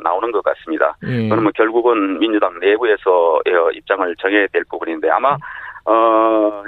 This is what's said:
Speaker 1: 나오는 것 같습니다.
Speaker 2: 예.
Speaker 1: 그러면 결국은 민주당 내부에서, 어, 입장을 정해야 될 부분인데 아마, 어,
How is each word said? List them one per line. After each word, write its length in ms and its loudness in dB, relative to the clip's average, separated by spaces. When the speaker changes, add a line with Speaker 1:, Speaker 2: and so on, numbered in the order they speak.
Speaker 1:
나오는 280 -2
것 120 -2
같습니다. 600 -2
Speaker 2:
예. 260 -2
Speaker 1:
그러면 260 0
결국은 640 0
민주당 400 0
내부에서, 800 2
어, 360 2
입장을 440 -4
정해야 360 0
될 160 0
부분인데 400 -4
아마, 260 2
어, 840 2